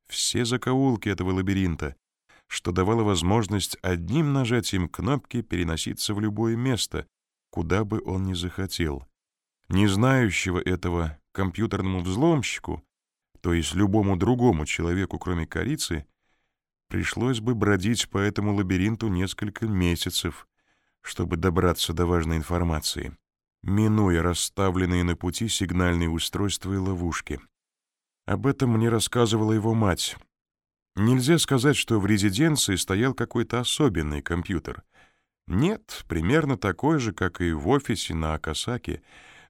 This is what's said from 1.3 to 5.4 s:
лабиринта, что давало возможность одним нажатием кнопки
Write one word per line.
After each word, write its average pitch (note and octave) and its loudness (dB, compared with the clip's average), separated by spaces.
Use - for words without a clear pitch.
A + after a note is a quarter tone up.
лабиринта, F#2 0
что - -6
давало G2+ 2
возможность G2 2
одним F#2 0
нажатием A2+ 0
кнопки A#2+ -4